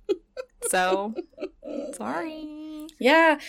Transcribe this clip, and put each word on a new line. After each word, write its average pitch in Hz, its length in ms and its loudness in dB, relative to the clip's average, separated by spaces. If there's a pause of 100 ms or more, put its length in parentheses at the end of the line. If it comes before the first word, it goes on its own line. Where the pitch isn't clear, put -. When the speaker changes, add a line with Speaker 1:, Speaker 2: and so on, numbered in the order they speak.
(680)
Speaker 1:
So, 190 440 2 (800)
sorry. 311 960 -8 (100)
Speaker 2:
Yeah. 311 400 6 (120)